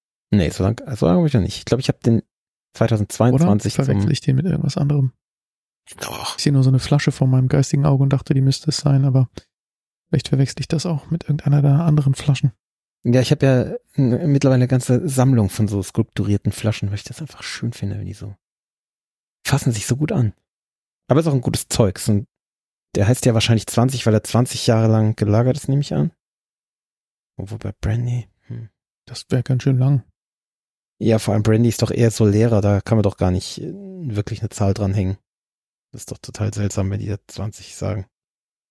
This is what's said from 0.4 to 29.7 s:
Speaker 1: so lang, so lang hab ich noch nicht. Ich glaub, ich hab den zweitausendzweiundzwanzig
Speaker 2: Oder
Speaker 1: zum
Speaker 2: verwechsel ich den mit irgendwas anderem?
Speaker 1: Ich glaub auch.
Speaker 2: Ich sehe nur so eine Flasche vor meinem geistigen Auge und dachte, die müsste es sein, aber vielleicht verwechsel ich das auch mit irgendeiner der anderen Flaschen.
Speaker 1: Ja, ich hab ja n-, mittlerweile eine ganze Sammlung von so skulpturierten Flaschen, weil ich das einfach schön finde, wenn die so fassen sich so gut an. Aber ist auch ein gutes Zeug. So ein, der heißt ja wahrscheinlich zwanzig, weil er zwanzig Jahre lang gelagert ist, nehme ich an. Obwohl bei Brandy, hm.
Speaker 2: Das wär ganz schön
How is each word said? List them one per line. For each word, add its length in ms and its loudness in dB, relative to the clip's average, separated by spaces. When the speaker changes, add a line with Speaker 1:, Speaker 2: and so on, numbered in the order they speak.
Speaker 1:
so 140 -4
lang, 160 -2
so 100 0
lang 120 4
hab 80 2
ich 60 0
noch 80 2
nicht. 180 -4
Ich 60 -16
glaub, 160 0
ich 80 -2
hab 140 -4
den 200 2
zweitausendzweiundzwanzig 1000 2
Speaker 2:
Oder 100 0
Speaker 1:
zum 0 -
Speaker 2:
verwechsel 280 0
ich 80 -2
den 160 0
mit 100 -2
irgendwas 300 -2
anderem? 360 0
Speaker 1:
Ich 80 -20
glaub 160 -10
auch. 240 -10
Speaker 2:
Ich 60 -8
sehe 100 2
nur 120 4
so 60 4
eine 100 4
Flasche 320 0
vor 140 0
meinem 220 4
geistigen 380 2
Auge 160 2
und 100 2
dachte, 220 -2
die 60 2
müsste 300 0
es 80 -6
sein, 260 2
aber 260 2
vielleicht 200 -2
verwechsel 320 0
ich 80 -8
das 180 -2
auch 240 -6
mit 140 -4
irgendeiner 380 0
der 180 4
anderen 340 2
Flaschen. 380 0
Speaker 1:
Ja, 160 4
ich 100 -2
hab 120 2
ja 340 2
n-, 380 2
mittlerweile 240 4
eine 120 2
ganze 400 0
Sammlung 420 4
von 180 0
so 140 -2
skulpturierten 720 -2
Flaschen, 360 -4
weil 80 -6
ich 80 -12
das 160 -16
einfach 220 -16
schön 300 -8
finde, 260 -6
wenn 80 -8
die 80 -10
so 200 -14
fassen 260 0
sich 140 -6
so 100 -2
gut 140 -4
an. 220 0
Aber 120 4
ist 60 -4
auch 80 2
ein 80 0
gutes 260 -2
Zeug. 300 0
So 140 -2
ein, 140 0
der 100 2
heißt 200 0
ja 80 4
wahrscheinlich 320 2
zwanzig, 400 0
weil 80 4
er 100 0
zwanzig 420 -2
Jahre 240 4
lang 260 2
gelagert 400 2
ist, 120 -8
nehme 140 0
ich 120 -6
an. 180 0
Obwohl 220 -10
bei 220 -8
Brandy, 480 -4
hm. 240 -14
Speaker 2:
Das 220 -16
wär 140 0
ganz 220 -2
schön 140 2